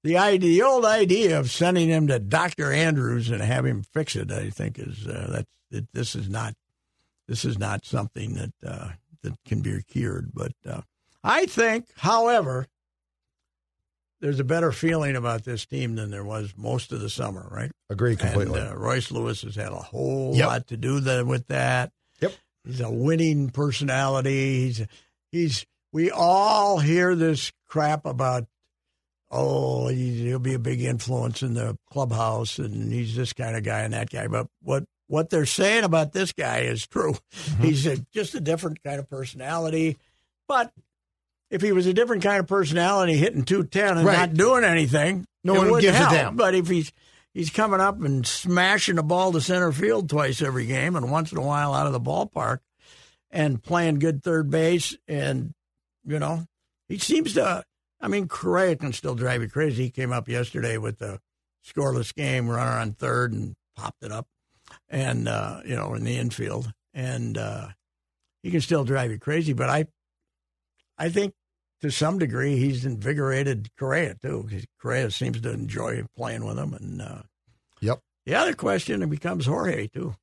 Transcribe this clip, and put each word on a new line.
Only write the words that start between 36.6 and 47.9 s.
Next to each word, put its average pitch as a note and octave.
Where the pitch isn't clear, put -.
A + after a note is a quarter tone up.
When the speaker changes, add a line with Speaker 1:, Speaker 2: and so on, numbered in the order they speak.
Speaker 1:
is A#2
true. -
Speaker 2:
Mm-hmm. D3
Speaker 1:
He's D3+
a, C#3
just G#3+
a B3
different D#3+
kind C#3+
of C3+
personality. D#3+
But B3
if F3+
he G#3
was F#3
a F#3
different A3+
kind G3+
of E3+
personality F3
hitting D#3
two F#3
ten G3
and E3
Speaker 2:
Right. G3
Speaker 1:
not F3
doing A#3
anything, E3
Speaker 2:
No F#3
Speaker 1:
it F#3+
Speaker 2:
one F#3+
Speaker 1:
wouldn't -
Speaker 2:
gives G3
a -
Speaker 1:
help. -
Speaker 2:
damn. C#3+
Speaker 1:
But F#3+
if F3
he's, E3+
he's E3+
coming G3+
up G3+